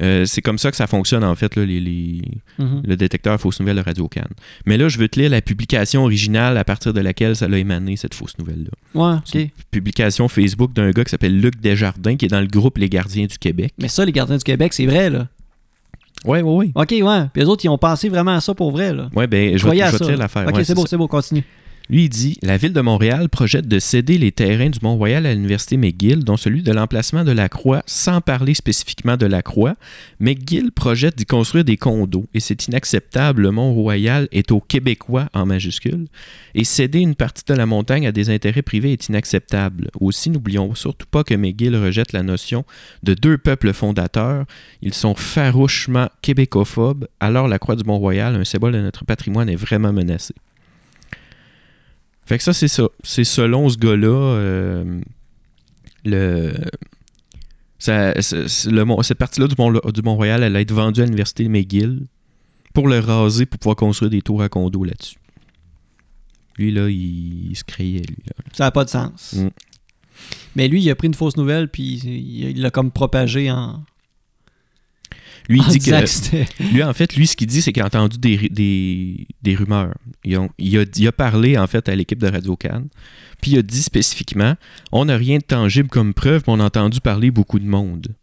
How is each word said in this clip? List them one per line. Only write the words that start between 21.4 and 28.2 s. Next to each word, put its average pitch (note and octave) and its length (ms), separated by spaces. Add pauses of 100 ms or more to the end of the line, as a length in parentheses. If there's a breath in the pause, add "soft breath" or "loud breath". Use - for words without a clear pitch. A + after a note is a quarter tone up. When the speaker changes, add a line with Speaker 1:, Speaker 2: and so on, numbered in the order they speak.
Speaker 1:
Lui, E3 160
il D#3 40
dit, « B2 340
La G2 140
ville D3+ 160
de D#3 100
Montréal A#2 460
projette C3 380
de G#2 140
céder B2+ 360
les B2+ 140
terrains A2+ 400
du A#2+ 100
Mont-Royal A2+ 460
à B2 80
l'Université G2+ 420
McGill, G#2+ 460
dont G#2+ 140
celui A#2 260
de C#3 80
l'emplacement A2+ 540
de C#3+ 80
la G#2 160
Croix, - 360
sans - 360